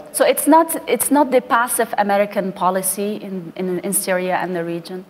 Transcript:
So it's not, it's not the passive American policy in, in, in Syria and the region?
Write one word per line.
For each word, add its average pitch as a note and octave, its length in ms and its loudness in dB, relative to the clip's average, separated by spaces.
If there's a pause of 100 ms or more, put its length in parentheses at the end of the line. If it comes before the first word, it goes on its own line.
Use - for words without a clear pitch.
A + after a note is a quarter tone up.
(160)
So C4+ 80 4
it's C4+ 220 2
not, D#4+ 220 6 (200)
it's - 220 -2
not C#4 200 4
the B3+ 100 4
passive A#3+ 580 0
American G3+ 540 0
policy F#3+ 640 -2
in, F#3 400 -8
in, F3+ 240 -2
in G3 120 -4
Syria F#3 440 0
and F3 180 -4
the E3+ 100 -4
region? E3+ 460 -8